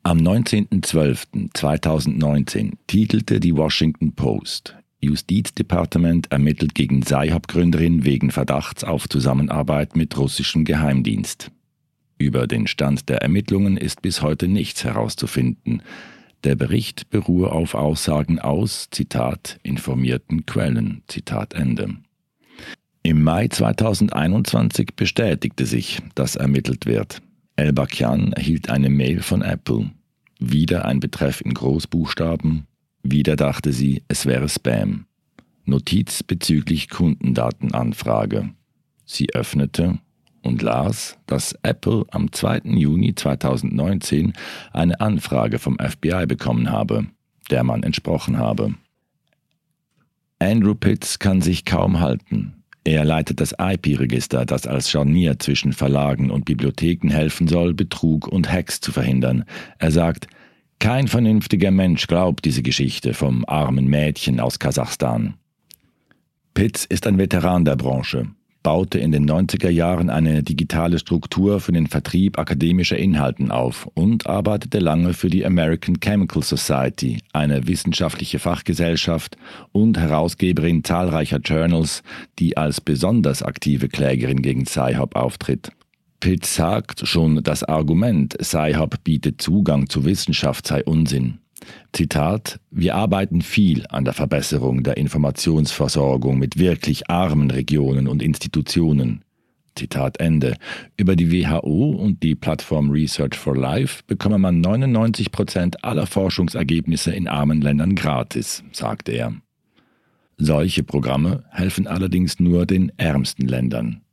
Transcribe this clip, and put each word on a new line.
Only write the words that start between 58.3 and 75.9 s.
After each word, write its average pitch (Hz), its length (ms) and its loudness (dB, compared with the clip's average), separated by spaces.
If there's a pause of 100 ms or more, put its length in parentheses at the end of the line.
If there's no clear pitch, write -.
Hacks - 300 -4
zu - 100 -6
verhindern. 64 540 0 (340)
Er 80 120 2
sagt, 82 360 0 (520)
„Kein 123 280 2
vernünftiger 104 640 4
Mensch 92 360 4
glaubt 85 360 2
diese 65 180 2
Geschichte 64 520 -2
vom 64 320 0
armen 67 420 0
Mädchen 73 540 0
aus 64 180 -2
Kasachstan.“ 60 760 -2 (1200)
Pitts 107 300 0
ist - 240 -2
ein 98 100 4
Veteran 90 460 2
der 69 140 2
Branche, 64 500 -2 (360)
baute 87 340 0
in 78 140 2
den 73 140 4
neunziger 87 440 0
Jahren 85 400 2
eine 78 320 2
digitale 82 560 0
Struktur 95 600 0
für - 140 -2
den 80 140 2
Vertrieb 87 520 0
akademischer 85 560 0
Inhalten 69 560 0
auf 62 420 -2
und 107 320 2
arbeitete 104 540 -2
lange 85 340 2
für - 160 0
die 90 160 2
American 85 540 2